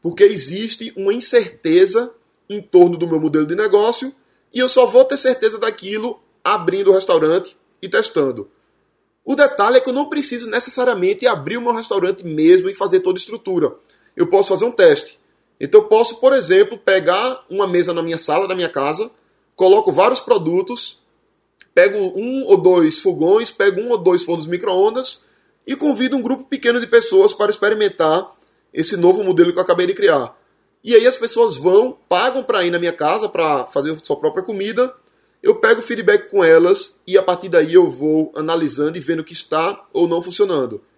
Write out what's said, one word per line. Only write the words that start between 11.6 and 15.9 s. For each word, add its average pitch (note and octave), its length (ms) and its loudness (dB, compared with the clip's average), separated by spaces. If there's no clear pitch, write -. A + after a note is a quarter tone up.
meu A#3+ 120 -4
restaurante F#3+ 520 -4
mesmo E3+ 440 2
e G3 40 -10
fazer F#3 260 -2
toda F#3 180 -2
a F3+ 40 -8
estrutura. F#3 520 -4
Eu E3+ 120 -2
posso G3 220 0
fazer F#3+ 160 0
um A#3+ 60 -2
teste. E3 480 2
Então G#3 220 4
eu G#3+ 60 -8
posso, A3+ 320 0